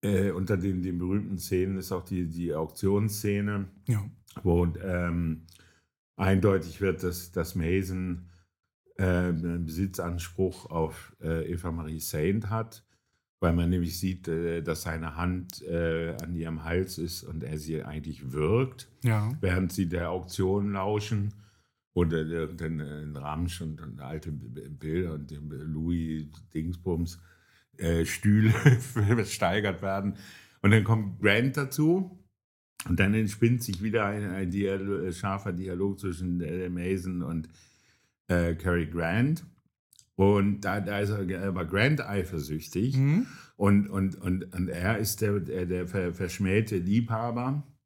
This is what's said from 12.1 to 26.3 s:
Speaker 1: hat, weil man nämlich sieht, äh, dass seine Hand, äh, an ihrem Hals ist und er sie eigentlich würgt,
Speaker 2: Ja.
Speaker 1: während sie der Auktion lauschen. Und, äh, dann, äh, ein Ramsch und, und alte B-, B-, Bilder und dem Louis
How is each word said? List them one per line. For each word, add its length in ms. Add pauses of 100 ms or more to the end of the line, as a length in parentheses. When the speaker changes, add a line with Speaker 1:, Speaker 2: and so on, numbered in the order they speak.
Speaker 1:
hat, 340 (560)
weil 140
man 160
nämlich 280
sieht, 300
äh, 340
dass 200
seine 340
Hand, 480
äh, 580
an 140
ihrem 300
Hals 320
ist 260
und 200
er 140
sie 260
eigentlich 500
würgt, 560 (140)
Speaker 2:
Ja. 360
Speaker 1:
während 320
sie 160
der 240
Auktion 640
lauschen. 600 (600)
Und, 200
äh, 420
dann, 240
äh, 220
ein 160
Ramsch 440
und, 200
und 180
alte 320
B-, 160
B-, 220
Bilder 460
und 140
dem 220
Louis 760 (280)